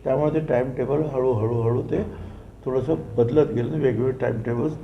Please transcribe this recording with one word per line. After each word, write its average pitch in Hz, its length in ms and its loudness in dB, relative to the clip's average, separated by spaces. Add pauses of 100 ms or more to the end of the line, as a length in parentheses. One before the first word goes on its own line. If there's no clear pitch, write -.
त्यामुळे 147 300 2
ते 156 60 2
टाइमटेबल 135 600 0
हळूहळू, 127 600 2
हळू 117 200 2
ते 185 240 -2 (600)
थोडंसं 131 300 0 (220)
बदलत 123 300 4
गेलं 120 240 -2
आणि 156 80 -2
वेगवेगळे 127 320 2
टाइमटेबल्स 120 640 -2 (100)